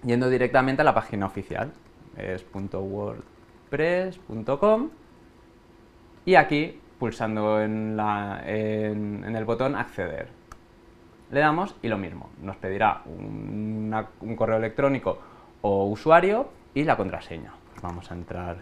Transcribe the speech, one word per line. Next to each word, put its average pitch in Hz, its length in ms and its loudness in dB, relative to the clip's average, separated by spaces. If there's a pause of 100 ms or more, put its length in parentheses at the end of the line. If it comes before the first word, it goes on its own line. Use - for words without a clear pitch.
yendo 123 260 2
directamente 131 540 4
a - 20 4
la 147 100 6
página 101 320 0
oficial, 98 460 -6 (440)
es 92 260 -6
punto 98 380 -8
wordpress 143 1400 -4
punto 113 400 -4
com, 220 320 4 (1300)
y 185 100 6
aquí, 151 460 6 (180)
pulsando 107 640 0
en 110 360 -2
la, 104 480 -2
en, 107 800 -2
en 110 120 -4
el 110 80 -4
botón 127 320 0
acceder, - 520 -6 (1000)
le 131 80 0
damos 156 440 2
y 113 60 -2
lo 107 100 0
mismo, - 320 -10 (120)
nos 95 140 -10
pedirá 101 480 0
una, 107 1040 -6 (140)
un 110 140 -6
correo 110 220 2
electrónico 113 600 0 (440)
o 98 240 2
usuario 175 640 4 (260)
y 143 100 2
la 143 120 4
contraseña. 85 560 -6 (180)
Pues - 120 -16
vamos 87 280 -10
a 90 40 -10
entrar 87 480 -8